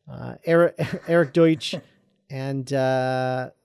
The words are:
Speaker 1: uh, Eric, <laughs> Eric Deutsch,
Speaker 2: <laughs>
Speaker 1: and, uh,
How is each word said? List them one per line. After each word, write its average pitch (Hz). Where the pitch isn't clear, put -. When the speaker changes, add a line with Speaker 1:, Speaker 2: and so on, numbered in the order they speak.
Speaker 1:
uh, 123
Eric, 165
<laughs> -
Eric 165
Deutsch, 165
Speaker 2:
<laughs> -
Speaker 1:
and, 135
uh, 127